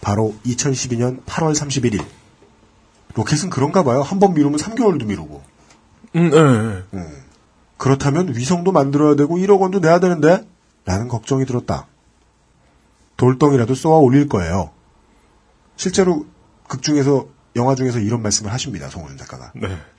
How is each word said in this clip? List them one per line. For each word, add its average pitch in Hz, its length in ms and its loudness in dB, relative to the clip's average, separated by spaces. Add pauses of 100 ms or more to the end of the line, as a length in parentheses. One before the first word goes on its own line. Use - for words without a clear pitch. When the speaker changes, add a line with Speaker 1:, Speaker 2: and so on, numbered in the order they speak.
Speaker 1:
바로 107 340 -2 (100)
이천십이 123 520 -4
년 123 300 -2
팔월 160 280 -2
삼십일일. 131 460 -2 (1120)
로켓은 120 360 -4
그런가 156 340 0
봐요. 131 180 2
한 190 160 -4
번 185 160 4
미루면 147 240 0
삼 208 160 -8
개월도 202 320 0
미루고. 80 340 -8 (760)
Speaker 2:
음, 165 160 2
예, 139 40 6
예. 113 480 4 (140)
Speaker 1:
음. 78 240 -14 (540)
그렇다면 135 580 0
위성도 170 380 -2
만들어야 147 420 4
되고 147 240 0
일억 190 240 4
원도 190 160 0
내야 170 220 4
되는데? 175 440 2 (400)
라는 98 220 -4
걱정이 123 400 -2
들었다. 123 400 -6 (1300)
돌덩이라도 127 580 2
쏘아 160 240 2
올릴 139 300 4
거예요. 87 420 -2 (1040)
실제로 180 500 0 (420)
극 - 140 -10
중에서, 139 440 2 (300)
영화 123 180 2
중에서 127 260 -2
이런 110 220 -2
말씀을 107 300 -4
하십니다. 107 360 -8
송호준 71 280 -16
작가가. 64 380 -20
Speaker 2:
네. 110 140 -8 (300)